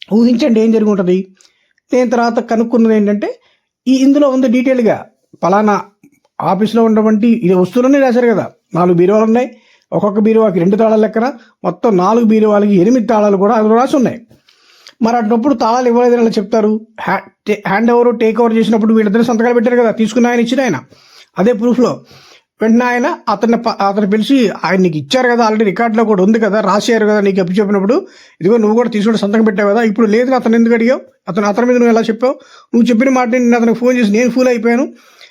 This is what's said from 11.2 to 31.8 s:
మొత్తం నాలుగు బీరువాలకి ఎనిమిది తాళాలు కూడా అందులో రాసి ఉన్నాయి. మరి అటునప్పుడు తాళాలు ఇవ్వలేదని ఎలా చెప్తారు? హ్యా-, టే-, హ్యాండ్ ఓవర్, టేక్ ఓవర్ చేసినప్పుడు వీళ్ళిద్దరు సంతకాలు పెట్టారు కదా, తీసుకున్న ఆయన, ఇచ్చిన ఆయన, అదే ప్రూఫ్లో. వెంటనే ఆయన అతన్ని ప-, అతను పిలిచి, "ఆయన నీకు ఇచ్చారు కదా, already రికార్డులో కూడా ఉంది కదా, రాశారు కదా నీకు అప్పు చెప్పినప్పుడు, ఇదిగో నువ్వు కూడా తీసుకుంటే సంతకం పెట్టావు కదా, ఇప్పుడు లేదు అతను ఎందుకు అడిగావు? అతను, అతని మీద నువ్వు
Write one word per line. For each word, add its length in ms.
మొత్తం 320
నాలుగు 280
బీరువాలకి 500
ఎనిమిది 320
తాళాలు 300
కూడా 180
అందులో 220
రాసి 200
ఉన్నాయి. 240
మరి 140
అటునప్పుడు 380
తాళాలు 340
ఇవ్వలేదని 320
ఎలా 100
చెప్తారు? 560
హ్యా-, 300
టే-, 200
హ్యాండ్ 240
ఓవర్, 280
టేక్ 220
ఓవర్ 140
చేసినప్పుడు 400
వీళ్ళిద్దరు 280
సంతకాలు 320
పెట్టారు 220
కదా, 140
తీసుకున్న 360
ఆయన, 140
ఇచ్చిన 200
ఆయన, 200
అదే 140
ప్రూఫ్లో. 520
వెంటనే 220
ఆయన 340
అతన్ని 300
ప-, 100
అతను 420
పిలిచి, 380
"ఆయన 320
నీకు 180
ఇచ్చారు 300
కదా, 160
already 200
రికార్డులో 400
కూడా 180
ఉంది 180
కదా, 200
రాశారు 460
కదా 140
నీకు 200
అప్పు 120
చెప్పినప్పుడు, 540
ఇదిగో 160
నువ్వు 200
కూడా 140
తీసుకుంటే 280
సంతకం 260
పెట్టావు 260
కదా, 120
ఇప్పుడు 240
లేదు 240
అతను 240
ఎందుకు 200
అడిగావు? 260
అతను, 180
అతని 200
మీద 100
నువ్వు 160